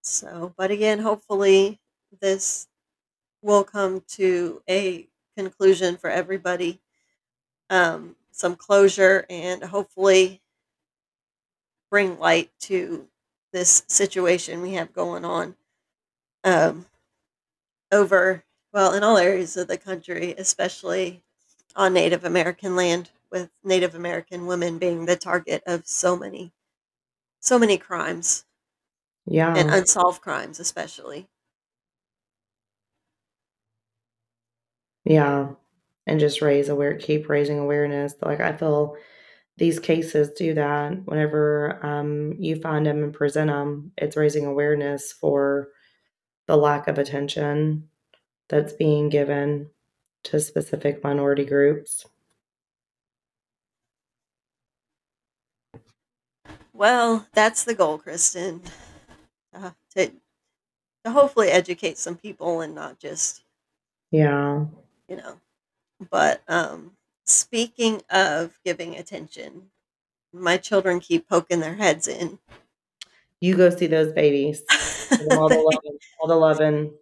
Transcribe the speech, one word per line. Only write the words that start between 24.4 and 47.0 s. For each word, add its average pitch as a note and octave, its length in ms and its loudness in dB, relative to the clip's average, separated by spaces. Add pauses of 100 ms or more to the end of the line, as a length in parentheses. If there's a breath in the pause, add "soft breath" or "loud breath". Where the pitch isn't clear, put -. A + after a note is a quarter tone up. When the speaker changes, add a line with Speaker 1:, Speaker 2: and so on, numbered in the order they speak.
Speaker 1:
women F3 300 -2
being E3+ 280 -2
the F3 120 2
target F3 500 -4
of F3 180 -6
so F3+ 300 -2
many, F3 380 -14 (880)
so B3 180 2
many G#3 180 4
crimes. E3+ 680 -6 (800)
Speaker 2:
Yeah. E3 320 0
Speaker 1:
And D#3 120 2
unsolved F3+ 520 2
crimes, D#3 380 -10
especially. D#3+ 680 -12 (3750)
Speaker 2:
Yeah. C#3+ 440 4 (580)
And D#3 120 0
just D3 220 0
raise C#3+ 280 2
aware-, C#3+ 280 -2
keep D3+ 320 -4
raising D3 300 0
awareness. C#3+ 640 -2
Like, D3+ 180 -4
I D#3+ 180 -2
feel D3 380 0 (640 loud breath)
these E3 220 0
cases D#3+ 520 0
do E3 240 -4
that. D3 500 -2
Whenever, D3+ 800 0
um, D3 540 -4
you D#3+ 200 -4
find D#3 280 0
'em D3+ 160 0
and D3 100 -6
present D3+ 380 0
'em, C#3+ 460 -6
it's D3+ 200 -4
raising D3 280 2
awareness C#3+ 680 -2
for C#3 560 0 (800 soft breath)
the D#3+ 100 4
lack D3 300 2
of D3+ 100 -2
attention D3 920 -2 (600)